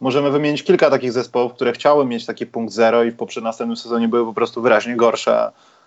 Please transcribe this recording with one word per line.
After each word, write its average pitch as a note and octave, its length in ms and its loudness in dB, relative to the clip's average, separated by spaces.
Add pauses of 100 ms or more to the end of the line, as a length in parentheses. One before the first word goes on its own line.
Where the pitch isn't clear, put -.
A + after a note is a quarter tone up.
możemy C#3 300 0
wymienić D3 320 0
kilka E3+ 280 4
takich B2+ 220 0
zespołów, B2 420 -2
które B2 180 -2
chciały D3 320 4
mieć A#2+ 220 -6
taki A2+ 200 -8
punkt A#2 260 -8
zero A2+ 320 4
i A#2 60 -2
w A#2 60 -8
poprze-, A#2 240 -10
następnym A#2 360 -6
sezonie A#2 320 -2
były A#2 160 2
po A2+ 100 -8
prostu A#2 280 -4
wyraźnie A#2 340 2
gorsze, A#2 420 2
a A2 140 -2 (340)